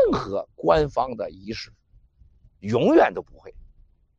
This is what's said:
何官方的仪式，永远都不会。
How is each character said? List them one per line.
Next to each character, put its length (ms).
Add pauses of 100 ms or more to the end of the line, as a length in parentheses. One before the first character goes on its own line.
(120)
何 340 (100)
官 340
方 260
的 140
仪 220
式， 200 (840)
永 380
远 180
都 80
不 160
会。 160 (640)